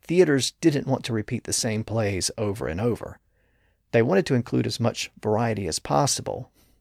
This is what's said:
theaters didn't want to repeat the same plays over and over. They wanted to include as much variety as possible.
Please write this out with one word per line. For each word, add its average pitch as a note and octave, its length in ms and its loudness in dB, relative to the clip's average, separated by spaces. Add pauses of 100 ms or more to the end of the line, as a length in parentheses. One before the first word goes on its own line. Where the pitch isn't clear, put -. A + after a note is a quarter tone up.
theaters D#3 480 4 (100)
didn't D3 260 2
want B2+ 180 0
to A#2+ 80 -4
repeat A2 320 -4
the - 80 -4
same A2 300 -2
plays G2+ 540 -2
over G2+ 300 -2
and E2 140 -4
over. - 380 -2 (720)
They A#2 100 6
wanted F3 260 4
to C#3 80 2
include A#2+ 320 0
as - 120 -4
much - 320 -2 (100)
variety G#2+ 460 0
as D#2 120 -4
possible. - 720 -2 (300)